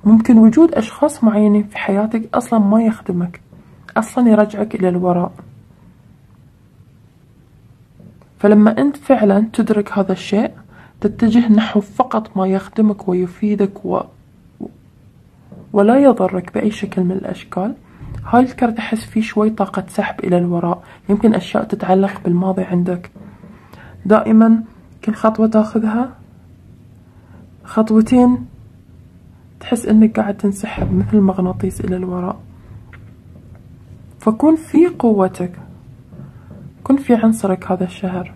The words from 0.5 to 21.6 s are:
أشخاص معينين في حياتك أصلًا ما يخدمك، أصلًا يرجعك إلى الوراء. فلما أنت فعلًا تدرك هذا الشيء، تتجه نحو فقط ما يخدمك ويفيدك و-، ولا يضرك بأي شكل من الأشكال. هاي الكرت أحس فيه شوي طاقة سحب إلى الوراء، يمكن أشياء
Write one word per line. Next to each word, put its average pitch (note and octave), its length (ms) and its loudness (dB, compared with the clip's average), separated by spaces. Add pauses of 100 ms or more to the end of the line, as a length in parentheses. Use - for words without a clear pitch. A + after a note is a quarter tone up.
أشخاص D4 500 -4
معينين G#3 400 2
في - 140 -12
حياتك A3 580 -4
أصلًا A#3+ 240 0
ما G#3+ 240 2
يخدمك، F3+ 580 -4 (560)
أصلًا A#3 320 0
يرجعك G#3 460 0
إلى F#3 140 0
الوراء. F3+ 420 -2 (3000)
فلما G#3+ 420 4
أنت C#4+ 160 -2
فعلًا G#3+ 560 2
تدرك G#3 440 -2
هذا F#3+ 140 -2
الشيء، G3 400 -4 (500)
تتجه A3 500 2
نحو G#3+ 280 4
فقط - 580 -4
ما F#3+ 100 0
يخدمك G3+ 600 -2
ويفيدك G3 760 -2
و-، F3+ 200 -2 (1700)
ولا A3 300 4
يضرك F#3 500 0
بأي G#3+ 180 -2
شكل G3 320 -6
من F3+ 80 -2
الأشكال. F#3+ 640 -8 (500)
هاي B3 180 2
الكرت A#3 340 -4
أحس A3 280 -8
فيه - 160 -4
شوي A3 280 -2
طاقة G3 380 -4
سحب - 320 -6
إلى F3+ 180 0
الوراء، F3 460 -2 (260)
يمكن G#3 260 2
أشياء - 280 -4